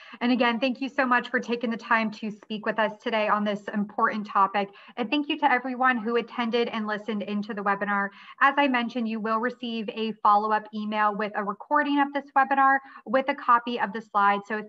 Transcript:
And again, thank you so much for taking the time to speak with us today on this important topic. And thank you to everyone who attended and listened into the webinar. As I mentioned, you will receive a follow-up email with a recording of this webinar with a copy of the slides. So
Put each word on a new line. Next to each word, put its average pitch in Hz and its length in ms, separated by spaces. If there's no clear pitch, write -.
And 247 100
again, 240 300
thank 262 200
you 269 80
so 269 160
much 240 260
for 247 100
taking 233 280
the 226 80
time 220 360
to 214 180
speak 208 340
with 214 140
us 214 140
today 220 240
on 208 160
this 208 200
important 214 500
topic. 196 440
And 240 140
thank 294 180
you 320 120
to 277 100
everyone 254 460
who 226 180
attended 233 540
and 220 180
listened 208 360
into 208 320
the 202 60
webinar. 196 500
As 277 160
I 285 120
mentioned, 240 400
you 220 100
will 220 200
receive 233 500
a 220 240
follow-up 214 500
email 214 400
with 208 220
a 214 80
recording 285 560
of 285 140
this 285 140
webinar 269 400
with 262 260
a - 40
copy 240 460
of 208 120
the 226 80
slides. 202 460
So 214 220